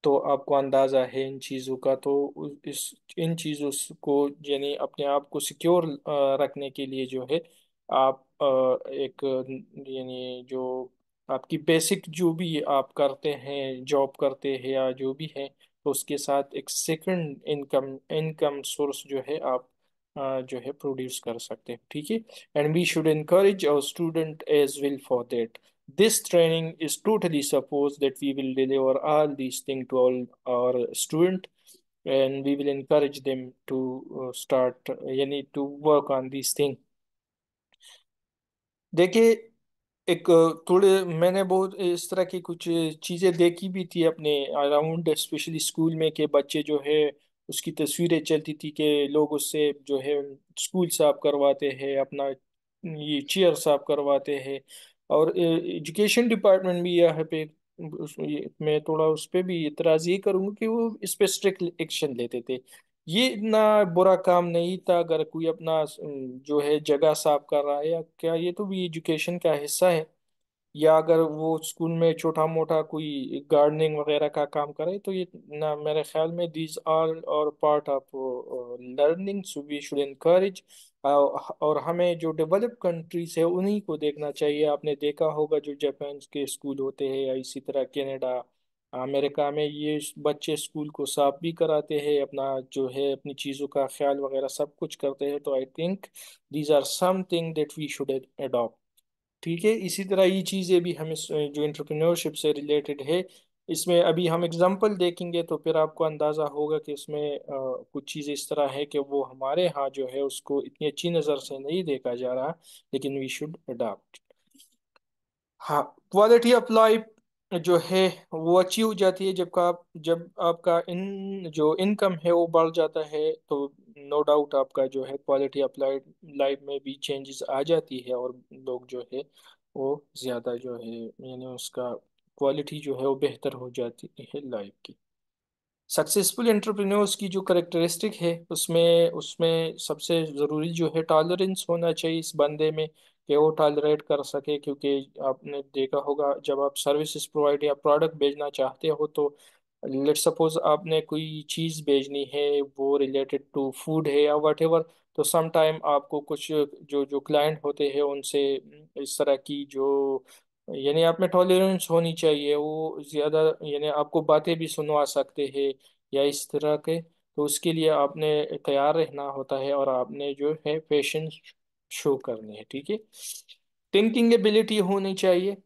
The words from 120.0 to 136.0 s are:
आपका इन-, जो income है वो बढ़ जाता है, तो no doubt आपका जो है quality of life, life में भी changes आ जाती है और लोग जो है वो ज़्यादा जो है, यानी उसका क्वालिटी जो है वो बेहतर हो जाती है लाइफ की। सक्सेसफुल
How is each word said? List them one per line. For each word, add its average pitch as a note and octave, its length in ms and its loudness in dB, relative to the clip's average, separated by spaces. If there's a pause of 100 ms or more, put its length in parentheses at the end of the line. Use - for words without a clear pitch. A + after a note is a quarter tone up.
आपका E3+ 480 2
इन-, G3 600 -8
जो D#3 260 2
income G3 360 2
है E3+ 200 0
वो E3+ 140 4
बढ़ E3 240 4
जाता D#3 340 0
है, D3+ 280 -2
तो C#3+ 400 -6 (420)
no D3 140 2
doubt D3 260 2
आपका C3+ 320 0
जो C3 180 -6
है C3+ 100 -10
quality C#3 480 -2
of C3 80 0
life, C3+ 300 -4 (240)
life C#3 380 -2
में C#3 220 -8
भी C3+ 100 -8
changes C#3 560 -10
आ C#3 120 -2
जाती D#3+ 360 0
है B2 160 -6
और B2+ 260 -6 (120)
लोग B2+ 340 -10
जो B2 280 -12
है C3+ 100 -8 (520)
वो C#3 280 -4 (120)
ज़्यादा B2 400 -6
जो B2 200 -10
है, A#2 280 -12
यानी B2+ 420 -14
उसका B2 480 -8 (440)
क्वालिटी C#3+ 400 -2
जो C#3 200 -6
है C3+ 80 -2
वो C#3 80 2
बेहतर C3+ 380 -4
हो B2+ 180 -14
जाती A#2+ 380 -8 (120)
है C#3 300 -12
लाइफ G2+ 220 -8 (120)
की। - 100 -20 (920)
सक्सेसफुल G3 600 0